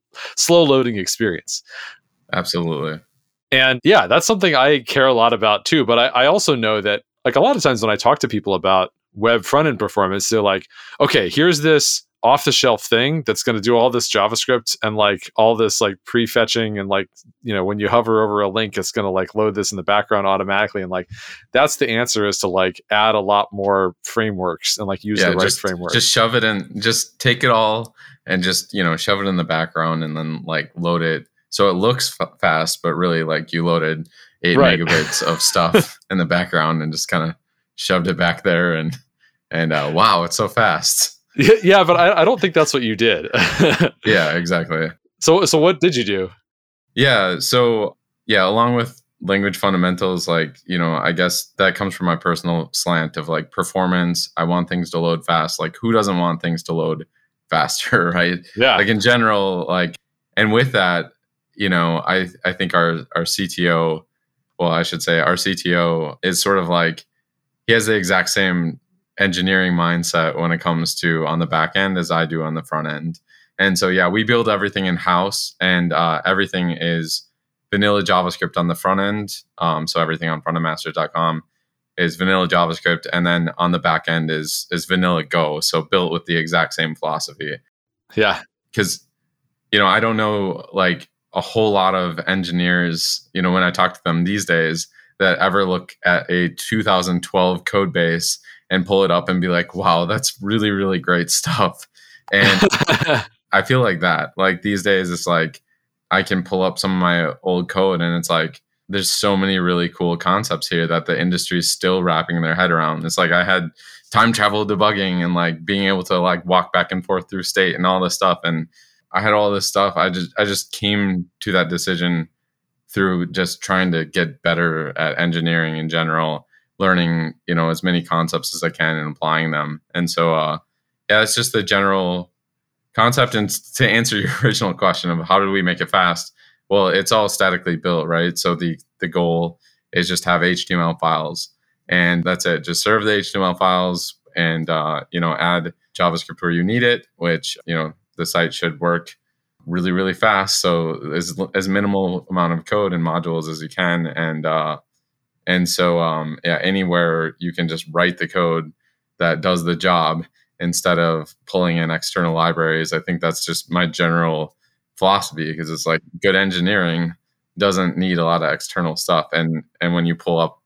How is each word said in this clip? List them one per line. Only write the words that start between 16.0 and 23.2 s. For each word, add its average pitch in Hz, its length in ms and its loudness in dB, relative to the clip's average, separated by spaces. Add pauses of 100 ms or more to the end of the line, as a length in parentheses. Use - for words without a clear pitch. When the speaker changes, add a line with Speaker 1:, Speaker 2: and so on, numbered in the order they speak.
Speaker 1:
prefetching 113 720 0
and, 98 100 -8
like, 98 200 -2 (340)
you 113 120 -4
know, 92 100 0
when 104 140 -2
you 104 100 0
hover 113 340 4
over 104 180 0
a 101 80 2
link, 104 280 -2
it's 95 140 -4
gonna, 101 200 -2
like, 92 240 -4
load 107 200 0
this 104 160 -2
in 101 60 -10
the 92 60 -8
background 101 440 2
automatically." 98 560 0
And, 92 80 -8
like, 92 180 -6 (440)
that's 147 240 2
the 131 120 0
answer, 113 380 0
is 101 120 -2
to, 98 100 -2
like, 92 320 0 (100)
add 107 240 4
a 104 60 2